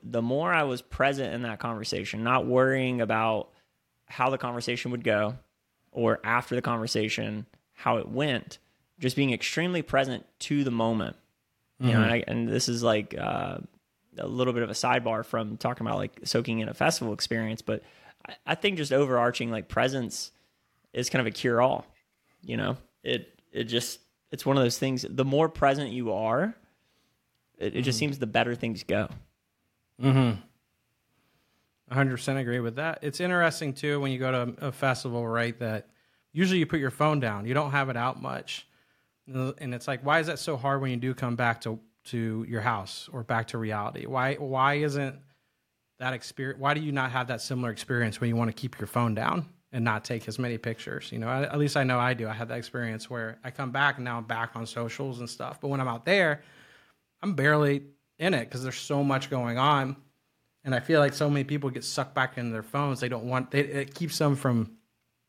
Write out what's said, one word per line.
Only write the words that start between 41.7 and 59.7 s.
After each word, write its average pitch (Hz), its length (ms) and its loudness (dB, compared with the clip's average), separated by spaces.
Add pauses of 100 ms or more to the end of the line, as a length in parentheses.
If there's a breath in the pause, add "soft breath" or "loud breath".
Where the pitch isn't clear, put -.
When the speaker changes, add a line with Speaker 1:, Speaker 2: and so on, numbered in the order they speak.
Speaker 2:
to 113 420 -2
your 117 140 -2
house 107 500 -2
or 120 120 -8
back 113 240 0
to 120 100 -6
reality? 107 480 -4
Why, 131 300 0
why 135 400 2
isn't 143 400 0 (840)
that 127 160 -4
experience, 135 460 -8
why 139 160 4
do 151 60 0
you 151 100 -2
not 131 200 0
have 127 180 0
that 117 120 -4
similar 123 300 -2
experience 117 500 -2
when 120 80 2
you 117 60 2
wanna 117 180 2
keep - 260 -8
your 104 60 -4
phone 117 300 2
down 156 320 0 (240)
and 123 120 -2
not 107 220 0
take 117 220 -6
as 113 100 -8
many 120 220 -2
pictures? - 520 -8
You 117 80 -8
know, 113 100 -4
at, 135 160 0
at 147 120 -4
least 147 180 2
I 143 80 4
know 127 160 4
I 123 140 2
do. 113 140 -4
I 107 60 -6
had 113 160 -6
that 123 100 -6
experience 113 500 -6
where 113 340 -8
I 127 60 -10
come 127 220 -8
back 139 240 2
and 127 100 -8
now 120 120 -4
I'm 110 80 -6
back 117 300 -4
on 113 120 -6
socials 120 520 -6
and 120 100 -8
stuff. - 300 -10
But 143 100 -4
when 139 120 0
I'm 127 60 0
out 117 180 -4
there, 170 380 4 (800 soft breath)
I'm 196 100 -2
barely 143 480 4 (380)
in 160 160 2
it 117 160 -4
'cause 127 100 -6
there's 131 160 -6
so 143 260 0
much 135 280 0
going 120 260 -2
on. 135 380 4 (680)